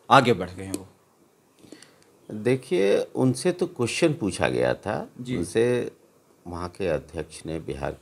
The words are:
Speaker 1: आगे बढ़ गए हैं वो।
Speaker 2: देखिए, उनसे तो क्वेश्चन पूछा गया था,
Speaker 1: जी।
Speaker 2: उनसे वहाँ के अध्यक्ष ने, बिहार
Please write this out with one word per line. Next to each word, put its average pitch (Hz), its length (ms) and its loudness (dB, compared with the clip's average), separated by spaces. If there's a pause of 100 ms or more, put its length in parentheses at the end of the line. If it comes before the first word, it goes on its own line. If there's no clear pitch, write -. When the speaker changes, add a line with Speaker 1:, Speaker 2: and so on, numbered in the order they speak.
Speaker 1:
आगे 123 240 8
बढ़ 90 160 -2
गए 92 140 -14
हैं 98 100 -8
वो। - 140 -10 (1400)
Speaker 2:
देखिए, 131 680 0
उनसे 131 540 0
तो 180 160 -2
क्वेश्चन 147 480 0
पूछा 92 340 0
गया 62 260 2
था, 147 320 -6 (120)
Speaker 1:
जी। 123 180 -6
Speaker 2:
उनसे 120 540 0 (540)
वहाँ 87 240 -8
के 92 200 -4
अध्यक्ष 78 560 -6
ने, 80 160 -6
बिहार 71 400 -8